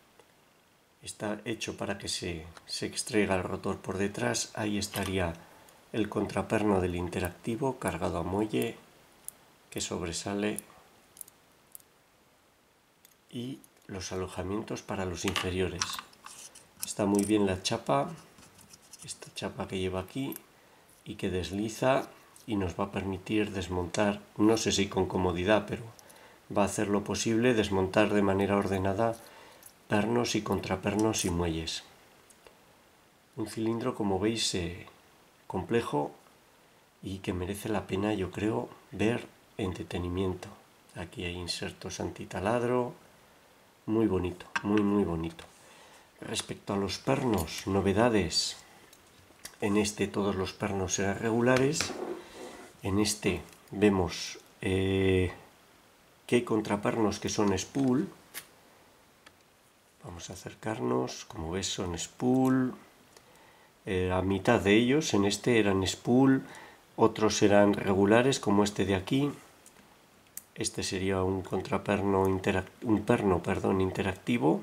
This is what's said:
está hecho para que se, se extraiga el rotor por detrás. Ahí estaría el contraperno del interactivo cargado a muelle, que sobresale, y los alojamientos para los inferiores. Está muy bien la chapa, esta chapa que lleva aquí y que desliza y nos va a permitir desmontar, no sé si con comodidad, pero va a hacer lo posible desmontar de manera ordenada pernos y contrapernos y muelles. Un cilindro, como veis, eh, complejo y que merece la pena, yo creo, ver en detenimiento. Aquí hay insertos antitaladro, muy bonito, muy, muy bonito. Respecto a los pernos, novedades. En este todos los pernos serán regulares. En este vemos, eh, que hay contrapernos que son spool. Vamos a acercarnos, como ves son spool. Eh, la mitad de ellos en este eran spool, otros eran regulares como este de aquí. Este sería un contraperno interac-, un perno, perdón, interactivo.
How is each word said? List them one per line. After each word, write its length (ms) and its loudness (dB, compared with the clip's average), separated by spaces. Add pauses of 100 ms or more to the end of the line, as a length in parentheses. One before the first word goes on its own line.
(1040)
está 420 -8
hecho 320 -6
para 220 -6
que 100 -10
se, 380 -6 (200)
se 200 -6
extraiga 480 0
el 80 0
rotor 360 -4
por 200 -6
detrás. 560 -2
Ahí 240 -2
estaría 560 -2 (580)
el 160 -2
contraperno 720 0
del 160 0
interactivo 840 -4
cargado 400 -2
a 40 -2
muelle, 540 -2 (920)
que 100 -8
sobresale, 800 -4 (2750)
y 280 -10 (280)
los 260 -10
alojamientos 680 -6
para 220 -6
los 200 -6
inferiores. 580 -2 (1000)
Está 220 -2
muy 180 4
bien 220 4
la 160 -2
chapa, 480 -2 (960)
esta 300 -16
chapa 340 -6
que 100 -4
lleva 220 0
aquí 340 -6 (680)
y 100 -10
que 160 -4
desliza 760 0 (380)
y 100 -2
nos 220 -2
va 60 0
a 80 -8
permitir 600 -2
desmontar, 680 -2 (160)
no 200 6
sé 160 0
si 160 2
con 180 0
comodidad, 600 2
pero 180 -6 (680)
va 80 4
a 40 4
hacer 220 -2
lo 160 2
posible 500 2
desmontar 580 2
de 100 4
manera 340 2
ordenada 600 0 (720)
pernos 460 2
y 80 0
contrapernos 840 0
y 60 0
muelles. 540 -2 (1500)
Un 100 -6
cilindro, 480 -2
como 240 0
veis, 360 0
eh, 320 -4 (600)
complejo 640 -2 (920)
y 160 -8
que 140 -4
merece 360 -4
la 180 -2
pena, 280 0
yo 160 -2
creo, 380 -2 (220)
ver 360 0 (300)
en 180 -2
detenimiento. 760 -4 (480)
Aquí 280 -10
hay 100 -4
insertos 640 -8
antitaladro, 960 -2 (920)
muy 200 4
bonito, 400 0 (160)
muy, 200 4
muy 220 4
bonito. 400 -4 (760)
Respecto 540 -6
a 20 0
los 220 -2
pernos, 680 -2
novedades. 880 2 (1040)
En 160 2
este 300 0
todos 300 -2
los 160 -2
pernos 420 -2
serán 240 0
regulares. 760 2 (880)
En 180 0
este 400 -2 (300)
vemos, 680 2 (220)
eh, 720 2 (960)
que 100 2
hay 60 4
contrapernos 760 0
que 120 -4
son 280 2
spool. 500 0 (2000)
Vamos 240 -14
a 60 -12
acercarnos, 880 -4
como 280 -8
ves 140 -2
son 320 -4
spool. 760 2 (1120)
Eh, 240 0
la 120 2
mitad 380 2
de 140 6
ellos 400 4
en 100 4
este 340 2
eran 280 4
spool, 580 4 (520)
otros 460 4
eran 320 8
regulares 640 6
como 240 4
este 220 0
de 100 2
aquí. 380 0 (1200)
Este 280 -6
sería 400 0
un 200 0
contraperno 840 0
interac-, 440 0 (120)
un 200 2
perno, 400 2
perdón, 380 0
interactivo. 840 0